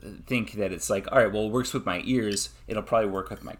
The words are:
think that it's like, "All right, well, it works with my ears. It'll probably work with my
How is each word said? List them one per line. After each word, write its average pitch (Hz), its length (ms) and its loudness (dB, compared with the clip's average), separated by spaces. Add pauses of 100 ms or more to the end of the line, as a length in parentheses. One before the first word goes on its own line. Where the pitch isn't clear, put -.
(260)
think 120 280 -2
that 101 180 0
it's 87 180 -6
like, 98 220 -2
"All 135 80 8
right, 110 120 6
well, 107 140 2
it 107 60 0
works 123 220 0
with 113 120 -2
my 90 200 -2
ears. 110 440 0 (180)
It'll 107 160 -2
probably 110 260 4
work 95 200 -4
with - 140 -10
my - 160 -12